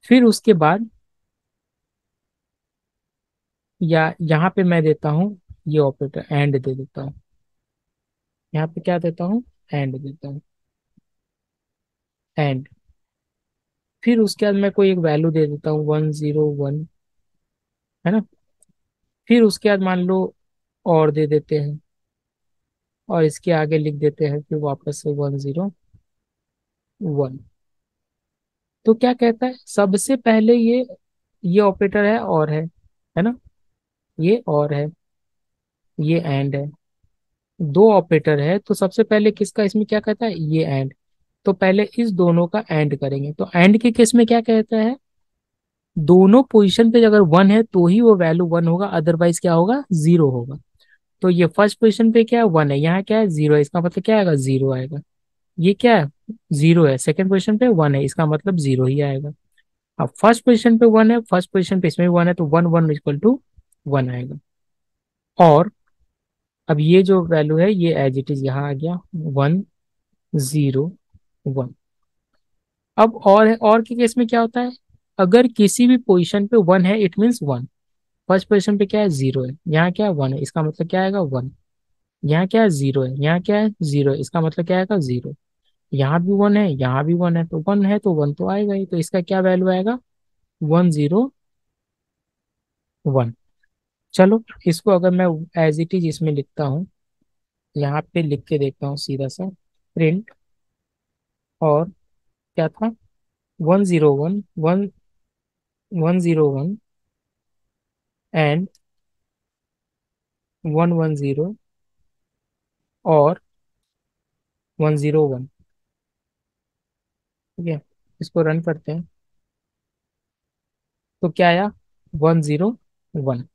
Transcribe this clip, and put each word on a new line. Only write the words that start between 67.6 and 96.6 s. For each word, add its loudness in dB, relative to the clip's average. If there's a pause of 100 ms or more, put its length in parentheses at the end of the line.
ये 0
as 0
it -8
is -4
यहाँ -4
आ -6
गया -6 (140)
वन -2 (680)
ज़ीरो -2 (540)
वन। -8 (1200)
अब 4
और 4
है, 4
और 2
के -8
case 0
में 2
क्या 0
होता -2
है, -6 (460)
अगर 6
किसी 2
भी 6
position 0
पे 0
वन 4
है 0
it -2
means 2
one, -4 (640)
First 0
position 0
पे 0
क्या -2
है, 0
ज़ीरो -2
है, -12 (120)
यहाँ 0
क्या -4
है, -2
वन -4
है, -8
इसका -6
मतलब -6
क्या -2
आएगा, -2
वन, -6 (720)
यहाँ 0
क्या 0
है, 4
ज़ीरो -2
है, -6
यहाँ 0
क्या -2
है, 0 (120)
ज़ीरो 0
है, -4
इसका -4
मतलब -4
क्या 0
आएगा, -2
ज़ीरो। -6 (580)
यहाँ 0
भी -2
वन 2
है, 2
यहाँ -2
भी 0
वन 0
है, -2
तो -8 (100)
वन 0
है 0
तो -2
वन 0
तो -6
आएगा -2
ही, -6
तो -6
इसका -4
क्या -2
value 2
आएगा, -2 (600)
वन 2
ज़ीरो -2 (1700)
वन। -2 (800)
चलो 4 (240)
इसको -2
अगर 2
मैं 0 (340)
as 2
it -8
is -2
इसमें -4
लिखता -6